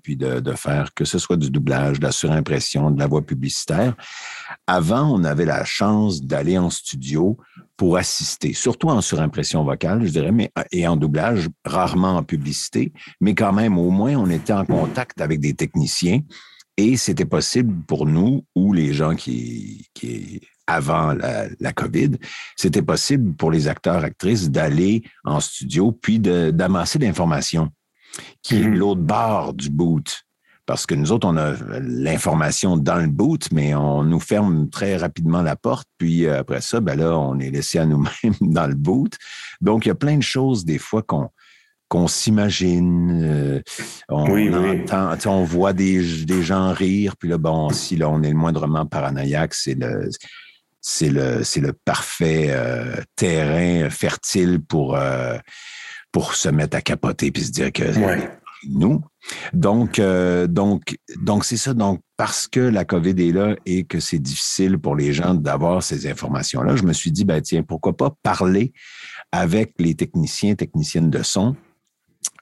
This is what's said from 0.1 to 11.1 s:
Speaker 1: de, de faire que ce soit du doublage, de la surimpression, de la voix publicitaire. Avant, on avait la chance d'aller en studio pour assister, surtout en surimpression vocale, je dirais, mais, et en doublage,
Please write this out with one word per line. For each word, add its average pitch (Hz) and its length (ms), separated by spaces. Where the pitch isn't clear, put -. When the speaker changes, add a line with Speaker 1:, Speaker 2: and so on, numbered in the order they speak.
Speaker 1:
de, 64 240
de 65 120
faire 73 420
que 80 100
ce 90 140
soit 90 180
du 71 140
doublage, 69 500
de 71 60
la 65 60
surimpression, 76 800
de 71 80
la 71 80
voix - 140
publicitaire. 127 720
Avant, 101 460
on 92 120
avait 76 200
la 78 200
chance 104 580
d'aller 73 340
en 87 140
studio 76 680
pour 90 220
assister, - 560
surtout 131 340
en 123 140
surimpression 78 640
vocale, 85 420
je 82 60
dirais, 78 200
mais, 113 180
et 87 160
en 85 100
doublage, 78 520